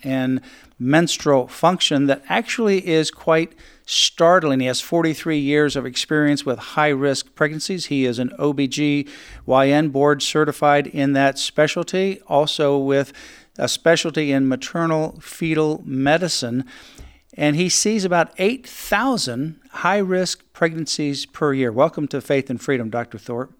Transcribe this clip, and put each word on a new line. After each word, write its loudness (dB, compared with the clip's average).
and -2
Menstrual 2
Function, 2
that 0
actually 0
is 2
quite 0
startling. 2
He -2
has -2
forty-three -2
years 2
of -6
experience 0
with -2
high-risk -2
pregnancies. -4
He 0
is -2
an -4
O 0
B 0
G -2
Y 4
N 2
board 2
certified 2
in -2
that 2
specialty, -2
also 2
with 0
a -2
specialty 0
in 2
maternal -4
fetal -2
medicine. 0
And 0
he 0
sees 0
about 2
eight -2
thousand -2
high-risk -2
pregnancies -2
per -2
year. 0
Welcome 0
to -6
Faith 0
and -6
Freedom, -2
Doctor -8
Thorpe. -8